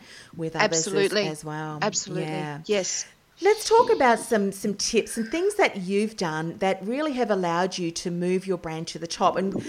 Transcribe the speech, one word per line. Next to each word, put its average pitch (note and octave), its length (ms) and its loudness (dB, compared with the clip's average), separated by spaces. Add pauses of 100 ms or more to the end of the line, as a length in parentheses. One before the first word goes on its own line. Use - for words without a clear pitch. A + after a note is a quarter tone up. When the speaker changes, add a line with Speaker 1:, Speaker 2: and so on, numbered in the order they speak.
(380)
Speaker 1:
with D#3+ 180 -6
others G3+ 160 4
as, D#3+ 160 0
Speaker 2:
Absolutely. G3 400 2
Speaker 1:
as D#3 160 -6
well. D#3 380 -8
Speaker 2:
Absolutely. E3+ 420 -2
Speaker 1:
Yeah. D#3 420 -6
Speaker 2:
Yes. G3+ 400 -2 (360)
Speaker 1:
Let's G#4 260 4
talk A#4+ 240 6
about A#3+ 280 4
some, G3+ 320 0
some G3 240 -4
tips - 420 -2
and A3 100 -4
things F#4 280 0
that E4 220 2
you've G3+ 380 0
done D#3+ 440 -4
that F#3+ 260 0
really C#4 280 -2
have A#3+ 180 0
allowed F#3 480 0
you E3+ 120 -2
to F3 200 -6
move F3+ 340 0
your F#3 140 -2
brand E3 300 -8
to D#3+ 100 -10
the E3 80 -8
top. E3+ 280 2
And F#3+ 180 0 (160)